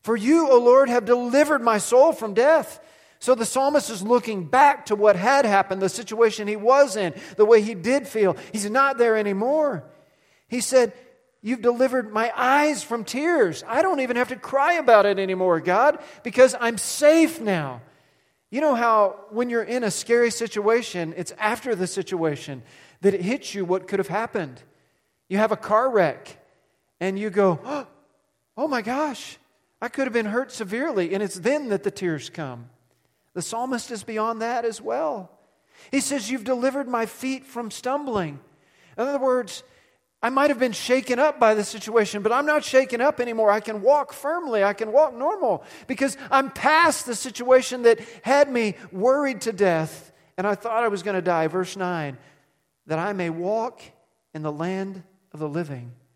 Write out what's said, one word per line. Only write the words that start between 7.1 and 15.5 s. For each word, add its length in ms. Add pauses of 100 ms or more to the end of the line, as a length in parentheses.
the 80
way 180
he 120
did 340
feel. 280 (160)
He's 160
not 300
there 180
anymore. 680 (600)
He 140
said, 320 (480)
"You've 220
delivered 500
my 240
eyes 480
from 200
tears. 640
I 160
don't 160
even 180
have 120
to 80
cry 380
about 300
it 140
anymore, 400